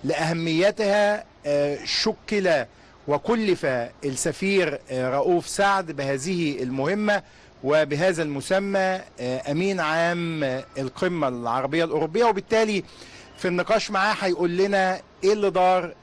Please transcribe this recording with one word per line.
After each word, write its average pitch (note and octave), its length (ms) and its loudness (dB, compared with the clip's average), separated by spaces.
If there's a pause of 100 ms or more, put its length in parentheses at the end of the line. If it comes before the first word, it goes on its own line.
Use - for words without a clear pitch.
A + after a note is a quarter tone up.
لأهميتها، F3 1200 0 (220)
آه، C#3+ 380 0
شكل F#3 800 0 (440)
وكلف F#3 580 0 (380)
السفير، D3+ 760 0 (100)
آه، B2+ 200 -2
رؤوف D#3+ 380 2
سعد G3 440 0
بهذه C#3 720 -2
المهمة F3+ 600 0 (420)
وبهذا D3+ 580 2
المسمى، F#3+ 760 -2 (200)
آه، B2+ 300 -4
أمين F#3 300 0
عام E3 640 0 (340)
القمة D3+ 500 -2
العربية B2+ 560 -2
الأوروبية. D#3+ 400 0
وبالتالي G#3+ 600 2 (540)
في F#3+ 100 -4
النقاش F3+ 420 0
معاه G3+ 300 0
هيقول F3 360 0
لنا F#3+ 440 2 (240)
إيه G3 80 6
اللي G#3 180 2
دار F3+ 520 2